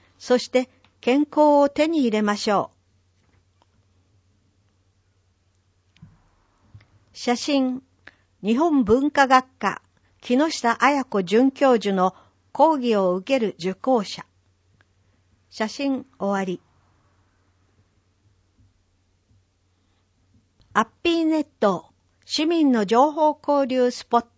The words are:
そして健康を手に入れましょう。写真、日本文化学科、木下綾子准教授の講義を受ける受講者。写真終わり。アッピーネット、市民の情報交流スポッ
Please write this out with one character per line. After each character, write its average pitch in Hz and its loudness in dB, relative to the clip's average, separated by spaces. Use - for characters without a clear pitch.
そ - 0
し - -6
て 254 -2
健 262 0
康 294 4
を 285 2
手 294 0
に 330 -2
入 240 0
れ 214 -2
ま 208 0
し 214 -4
ょ 190 -2
う。 - -20
写 - -4
真、 262 -4
日 220 0
本 294 2
文 262 0
化 277 2
学 262 2
科、 - -6
木 247 -2
下 233 -2
綾 269 0
子 196 -4
准 226 2
教 247 2
授 202 -2
の 185 0
講 302 2
義 240 0
を 185 0
受 185 -8
け 269 0
る 220 -4
受 185 -6
講 247 -2
者。 - -14
写 220 -8
真 277 -6
終 196 -4
わ 196 -4
り。 180 -8
ア 208 2
ッ 226 -2
ピ 339 0
ー 320 -2
ネ 311 0
ッ 294 -6
ト、 196 -2
市 - -4
民 320 2
の 220 0
情 240 2
報 302 -2
交 285 -2
流 247 0
ス - -10
ポ 240 0
ッ 233 -4